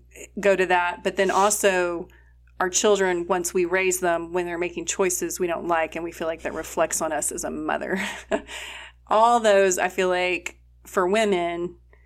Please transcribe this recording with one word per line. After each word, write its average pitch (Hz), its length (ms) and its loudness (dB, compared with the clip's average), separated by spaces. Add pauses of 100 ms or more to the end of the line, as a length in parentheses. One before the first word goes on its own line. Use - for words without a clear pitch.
(420)
go 196 160 4
to 185 80 2
that. 180 380 0
But 185 120 -4
then 190 160 2
also 185 800 2 (500)
our 185 100 0
children, 185 580 2
once 180 260 -2
we 185 120 2
raise 185 360 0
them, 170 320 0
when 180 120 -2
they're 175 120 -6
making 175 300 -6
choices 180 520 -2
we 180 80 -2
don't 165 220 -4
like 160 260 0
and 165 80 -8
we 165 80 -8
feel 165 160 -6
like 165 140 -6
that - 120 -6
reflects 160 480 -2
on 156 120 -2
us - 180 -2
as - 140 -8
a 156 60 -6
mother. 156 500 -4 (280)
<laughs> - 140 -4 (640)
All 233 320 6
those, 196 380 4
I 180 120 0
feel 185 200 0
like, 180 500 -2 (260)
for 180 220 0
women, 175 680 0 (300)